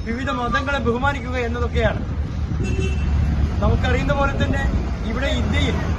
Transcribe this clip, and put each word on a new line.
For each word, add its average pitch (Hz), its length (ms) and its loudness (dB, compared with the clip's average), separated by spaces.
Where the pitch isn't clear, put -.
വിവിധ 254 260 -4
മതങ്ങളെ 254 480 -2
ബഹുമാനിക്കുക 247 580 0
എന്നതൊക്കെയാണ്. 240 640 0
നമുക്കറിയുന്ന 254 520 2
പോലെ 277 320 2
തന്നെ 240 200 0
ഇവിടെ 262 160 -2
ഇന്ത്യയിൽ 277 500 2